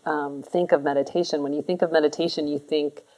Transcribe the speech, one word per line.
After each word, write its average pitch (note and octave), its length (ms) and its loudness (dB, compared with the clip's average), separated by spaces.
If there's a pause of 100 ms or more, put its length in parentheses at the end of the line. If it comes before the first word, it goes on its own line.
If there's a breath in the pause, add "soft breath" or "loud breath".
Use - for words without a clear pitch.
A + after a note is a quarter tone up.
um, C#3+ 380 -4
think F3 300 0
of D3+ 100 4
meditation. C#3+ 600 0
When C#3 100 -2
you D3 100 -2
think F3+ 200 -2
of E3+ 80 2
meditation, D#3+ 560 2
you D3 120 -2
think D3 440 -4 (160 soft breath)